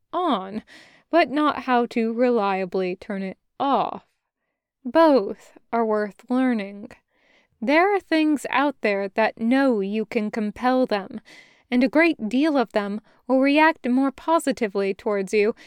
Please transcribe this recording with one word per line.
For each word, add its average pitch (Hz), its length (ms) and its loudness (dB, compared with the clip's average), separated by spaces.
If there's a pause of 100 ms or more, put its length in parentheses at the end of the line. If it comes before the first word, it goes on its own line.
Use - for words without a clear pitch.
(120)
on, 220 520 -4 (460)
but 330 200 2
not 294 300 0
how 240 260 0
to 226 260 -2
reliably 196 840 0
turn 196 260 -10
it 190 160 -10 (200)
off. 254 460 -2 (800)
Both 254 720 2 (160)
are 233 140 0
worth 214 420 -4
learning. 214 640 -2 (680)
There 330 340 2
are 381 60 0
things 311 500 0
out 277 300 0
there 202 300 -2
that - 300 -2
know 254 380 2
you 208 280 -2
can 214 260 -4
compel 247 540 0
them, 208 340 -6 (500)
and 247 140 2
a 269 40 4
great 311 400 2
deal 277 300 0
of 233 140 0
them 208 280 -4 (280)
will 262 120 2
react 302 480 2
more 262 220 0
positively 233 840 -2
towards 196 400 -4
you 214 220 2 (120)